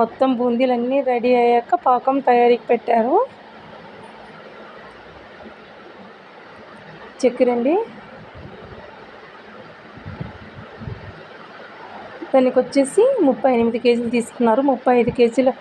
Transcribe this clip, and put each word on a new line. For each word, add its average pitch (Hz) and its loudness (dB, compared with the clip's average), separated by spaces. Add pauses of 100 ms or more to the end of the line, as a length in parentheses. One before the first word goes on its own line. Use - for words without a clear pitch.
మొత్తం 226 0 (100)
బూందీలన్నీ 247 0
రెడీ 247 0 (120)
అయ్యాక 240 2 (120)
పాకం 254 2
తయారీకి 240 2
పెట్టారు. 233 0 (4000)
చక్కెర 247 2
అండి, 247 0 (4000)
దానికి 254 4
వచ్చేసి 262 2 (260)
ముప్పై 262 2
ఎనిమిది 233 0
కేజీలు 233 2
తీసుకున్నారు. 233 0 (100)
ముప్పై 254 0
ఐదు 240 2
కేజీల 240 2 (100)